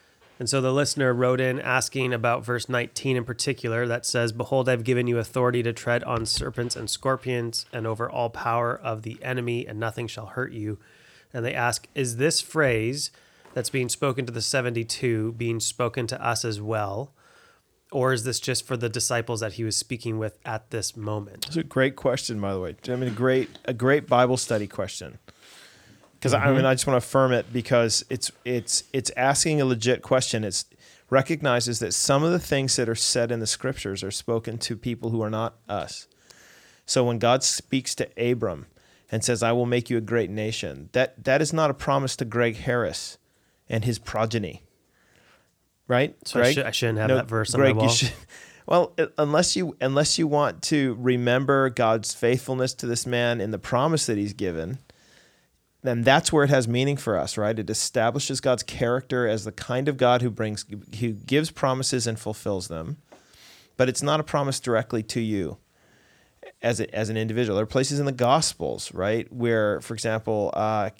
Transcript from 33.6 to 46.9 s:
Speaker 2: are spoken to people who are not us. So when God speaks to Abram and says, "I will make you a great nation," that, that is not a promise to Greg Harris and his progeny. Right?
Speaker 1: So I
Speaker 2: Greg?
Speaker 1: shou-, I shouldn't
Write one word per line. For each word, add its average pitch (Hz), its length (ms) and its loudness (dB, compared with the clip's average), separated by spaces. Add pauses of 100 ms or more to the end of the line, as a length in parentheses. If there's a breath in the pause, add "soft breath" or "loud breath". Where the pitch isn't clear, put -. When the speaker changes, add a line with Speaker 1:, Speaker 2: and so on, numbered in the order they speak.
Speaker 2:
are 98 80 -6
spoken 113 480 -4
to - 160 -6
people 117 360 -6
who 113 100 0
are 107 80 -2
not 110 260 -4 (140)
us. - 380 -6 (760 soft breath)
So - 200 2
when 117 140 0
God 120 240 4
speaks - 520 -2
to - 140 -4 (220)
Abram 101 340 -4 (460 soft breath)
and 110 120 -2
says, 117 180 0
"I 113 120 4
will 120 120 2
make 120 240 0
you 120 80 2
a 113 40 0
great 110 280 0
nation," 101 640 -6
that, 123 320 0
that 135 180 4
is 151 120 0
not 160 180 2
a - 20 -4
promise 139 440 0
to 131 80 -4
Greg 117 320 0
Harris 120 600 -2 (520)
and 117 160 0
his 117 120 0
progeny. 110 640 -4 (1300 soft breath)
Right? 123 280 2 (100)
Speaker 1:
So - 140 -2
I 120 40 6
Speaker 2:
Greg? 135 120 6
Speaker 1:
shou-, 139 80 0
I 113 80 -4
shouldn't 110 280 0